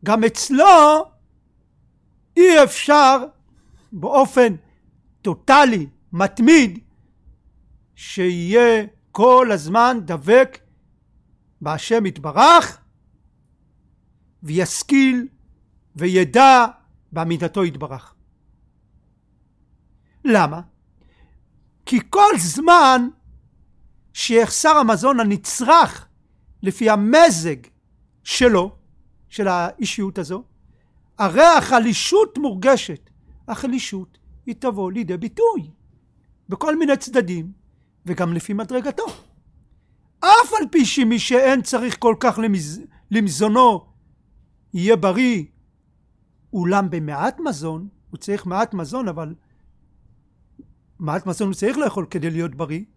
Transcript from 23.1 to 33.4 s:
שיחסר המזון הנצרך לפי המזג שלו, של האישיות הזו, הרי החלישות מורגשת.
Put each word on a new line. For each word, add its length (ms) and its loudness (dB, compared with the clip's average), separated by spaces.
שיחסר 640 0
המזון 420 0
הנצרך 880 0
לפי 260 -2
המזג 680 2
שלו, 520 0
של 140 -4
האישיות 680 -6
הזו, 260 -12
הרי 280 2
החלישות 920 2
מורגשת. 720 -4